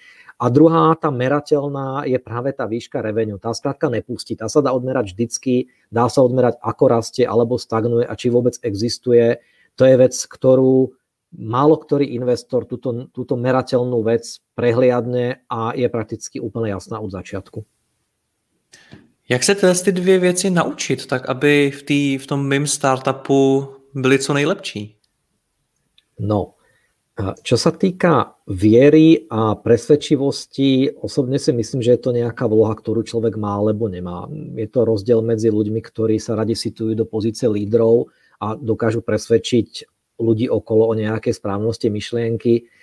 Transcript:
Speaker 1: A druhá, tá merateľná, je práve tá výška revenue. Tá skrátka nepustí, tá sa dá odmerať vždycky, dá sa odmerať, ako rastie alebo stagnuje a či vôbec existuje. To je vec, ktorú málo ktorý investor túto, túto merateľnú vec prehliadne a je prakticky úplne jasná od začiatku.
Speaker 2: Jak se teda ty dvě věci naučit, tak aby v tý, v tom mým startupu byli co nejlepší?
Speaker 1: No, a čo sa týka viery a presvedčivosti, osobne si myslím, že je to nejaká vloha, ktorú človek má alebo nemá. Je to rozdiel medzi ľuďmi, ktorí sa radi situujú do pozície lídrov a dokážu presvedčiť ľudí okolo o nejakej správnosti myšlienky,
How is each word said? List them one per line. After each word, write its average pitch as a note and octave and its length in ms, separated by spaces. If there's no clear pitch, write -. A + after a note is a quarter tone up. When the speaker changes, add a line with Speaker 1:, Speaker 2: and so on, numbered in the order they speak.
Speaker 1:
A A#2+ 160
druhá, D#3+ 480
tá D3 160
merateľná, C#3 960
je B2+ 80
práve B2 320
tá C3 160
výška A#2 320
revenue. G#2+ 400
Tá A2+ 160
skrátka C#3 320
nepustí, A2+ 480
tá A2 160
sa - 80
dá C3+ 160
odmerať B2+ 400
vždycky, B2 560
dá A2+ 160
sa C3 160
odmerať, B2 320
ako - 320
rastie A#2 320
alebo A#2 320
stagnuje A#2 480
a - 160
či A#2+ 160
vôbec A#2+ 320
existuje. A#2 720
To C3 80
je C3 80
vec, B2+ 200
ktorú C3 760
málo B2+ 400
ktorý C#3+ 400
investor B2 480
túto, A#2+ 480
túto B2+ 240
merateľnú B2 720
vec A2+ 320
prehliadne B2 960
a A2+ 240
je B2 160
prakticky A2+ 480
úplne A2+ 320
jasná G2 320
od G2 80
začiatku. F#2+ 560
Speaker 2:
Jak B2 140
se G3+ 120
teda F#3 200
ty F3+ 180
dvě F#3 260
věci F3+ 320
naučit, F3 560
tak B2+ 220
aby C#3+ 420
v C#3 120
tý, C#3+ 360
v C3+ 80
tom C#3 220
mým C#3 180
startupu C3+ 1000
byli C3 240
co C#3 160
nejlepší? C#3+ 640
Speaker 1:
No, G#2 360
a F#2+ 240
čo - 160
sa D#3+ 160
týka E3+ 640
viery C3+ 800
a A2 240
presvedčivosti, C3+ 1400
osobne C3 400
si C#3 160
myslím, A#2 240
že A#2+ 160
je A#2 80
to C3 80
nejaká A#2+ 400
vloha, A2 240
ktorú A2 320
človek A2+ 320
má G#2 160
alebo G#2+ 320
nemá. F2+ 400
Je A2 80
to B2 160
rozdiel A2+ 400
medzi A2+ 240
ľuďmi, G#2+ 320
ktorí A2 400
sa A2 160
radi G#2+ 240
situujú A2 400
do A2+ 80
pozície A2 400
lídrov A2+ 640
a G#2 160
dokážu A#2 400
presvedčiť A2 880
ľudí A2+ 320
okolo A2+ 400
o A2+ 80
nejakej A2 400
správnosti G#2+ 480
myšlienky, A#2 800